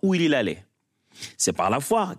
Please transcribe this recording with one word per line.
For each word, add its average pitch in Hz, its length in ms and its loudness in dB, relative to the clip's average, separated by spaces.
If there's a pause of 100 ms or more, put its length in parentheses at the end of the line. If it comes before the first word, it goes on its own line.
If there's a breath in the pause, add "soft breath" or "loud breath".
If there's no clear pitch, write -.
où 190 120 2
il 165 200 2
allait. 98 320 -2 (720 loud breath)
C'est - 160 0
par 90 160 0
la 120 100 0
foi 139 380 -2